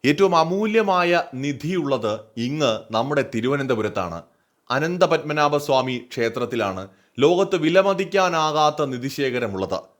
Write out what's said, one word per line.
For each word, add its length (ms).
ഏറ്റവും 320
അമൂല്യമായ 800
നിധിയുള്ളത് 720
ഇങ്ങ് 240
നമ്മുടെ 280
തിരുവനന്തപുരത്താണ്. 840
അനന്തപത്മനാഭസ്വാമി 1200
ക്ഷേത്രത്തിലാണ് 720
ലോകത്ത് 420
വിലമതിക്കാനാകാത്ത 1300
നിധിശേഖരമുള്ളത്. 840